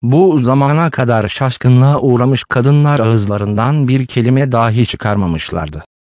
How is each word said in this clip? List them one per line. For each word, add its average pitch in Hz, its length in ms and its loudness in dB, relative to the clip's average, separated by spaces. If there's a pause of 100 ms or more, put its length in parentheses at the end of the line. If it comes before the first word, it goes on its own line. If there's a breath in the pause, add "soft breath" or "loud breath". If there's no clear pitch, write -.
Bu 156 360 2
zamana 139 520 0
kadar 117 380 0
şaşkınlığa 131 720 2
uğramış 123 440 0
kadınlar 147 560 0
ağızlarından 110 880 0
bir 131 180 0
kelime 127 460 0
dahi 117 340 2
çıkarmamışlardı. 82 1000 -4 (280)